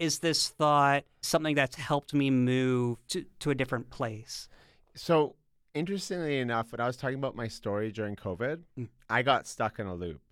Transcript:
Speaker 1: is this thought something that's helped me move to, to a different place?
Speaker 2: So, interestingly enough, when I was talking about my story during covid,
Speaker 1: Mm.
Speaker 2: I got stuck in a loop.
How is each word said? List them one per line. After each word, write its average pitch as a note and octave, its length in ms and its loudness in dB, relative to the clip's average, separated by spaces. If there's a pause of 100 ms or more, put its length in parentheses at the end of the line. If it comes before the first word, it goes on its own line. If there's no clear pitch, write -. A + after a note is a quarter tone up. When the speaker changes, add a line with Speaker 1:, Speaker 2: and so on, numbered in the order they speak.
Speaker 1:
is D#3+ 180 0
this D#3+ 300 0
thought C#3+ 560 4 (160)
something D#3 340 0
that's C#3 220 0
helped C#3+ 360 -2
me C#3 180 2
move B2+ 680 2 (140)
to, - 120 -4 (140)
to D3 120 -2
a C3+ 40 2
different B2+ 360 -4
place? A2 580 -10 (480)
Speaker 2:
So, D#3 400 2 (360)
interestingly E3+ 680 -2
enough, A#2 320 -2
when A#2 80 -8
I A#2+ 80 2
was B2+ 80 -4
talking C3+ 220 -4
about C#3 180 -4
my A#2 100 -6
story G#2+ 460 -2
during G#2 240 -4
covid, B2 480 -6 (120)
Speaker 1:
Mm. A#2+ 120 -10 (240)
Speaker 2:
I B2 100 2
got B2+ 240 2
stuck - 320 -4
in G#2 80 -6
a F#2 80 -6
loop. E2+ 260 -8 (120)